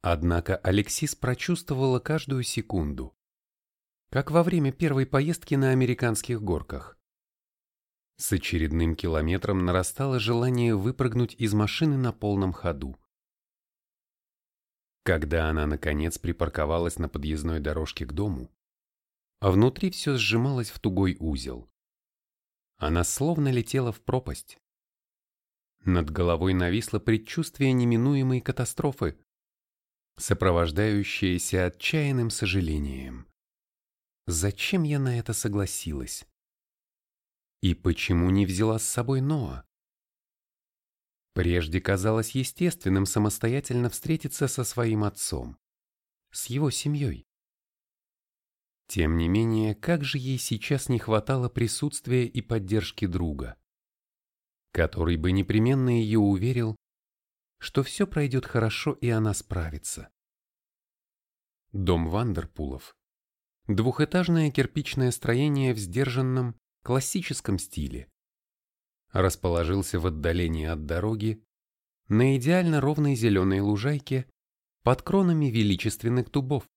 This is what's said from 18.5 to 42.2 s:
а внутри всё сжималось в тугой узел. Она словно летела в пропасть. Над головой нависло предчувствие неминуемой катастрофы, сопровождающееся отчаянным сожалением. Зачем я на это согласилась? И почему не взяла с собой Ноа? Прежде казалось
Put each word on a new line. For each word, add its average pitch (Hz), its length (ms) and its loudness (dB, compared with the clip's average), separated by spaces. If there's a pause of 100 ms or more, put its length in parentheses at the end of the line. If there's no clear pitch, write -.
а 98 100 4
внутри 127 400 4
всё 143 260 -2
сжималось 117 540 0
в - 80 -18
тугой 95 400 0
узел. 65 500 -6 (1120)
Она 82 240 0
словно 147 480 0
летела 123 400 0
в 104 100 -10
пропасть. - 580 -6 (1300)
Над 85 260 2
головой 87 440 2
нависло 92 460 0
предчувствие 131 720 0
неминуемой 127 680 2
катастрофы, - 760 -4 (1000)
сопровождающееся 92 1500 2
отчаянным 131 640 -2
сожалением. 73 960 -4 (1000)
Зачем 101 580 0
я 147 160 0
на 123 180 0
это 117 140 -4
согласилась? 92 920 -4 (1400)
И 90 120 4
почему - 560 0
не 98 160 4
взяла 110 320 0
с - 60 -4
собой 131 380 -2
Ноа? 127 420 -4 (1700)
Прежде 87 480 0
казалось 110 520 0